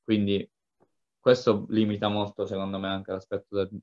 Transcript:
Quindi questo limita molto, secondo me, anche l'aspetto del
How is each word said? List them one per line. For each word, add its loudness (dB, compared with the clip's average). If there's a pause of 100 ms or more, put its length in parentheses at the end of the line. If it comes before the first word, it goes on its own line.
Quindi 2 (720)
questo 4
limita 2
molto, -2
secondo -4
me, -4
anche -6
l'aspetto -8
del 0 (140)